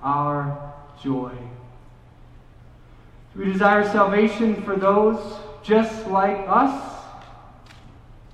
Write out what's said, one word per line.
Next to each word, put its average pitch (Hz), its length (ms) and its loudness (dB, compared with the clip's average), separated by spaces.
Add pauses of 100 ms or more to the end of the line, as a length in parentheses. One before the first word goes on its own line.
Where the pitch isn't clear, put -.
our 143 520 -2 (460)
joy? 127 300 -4 (2000)
Do 190 60 -16
we 196 60 -4
desire 202 400 4
salvation 208 760 2
for 202 120 -4
those 202 420 4 (460)
just 220 440 2
like 196 400 0
us 254 460 0 (1400)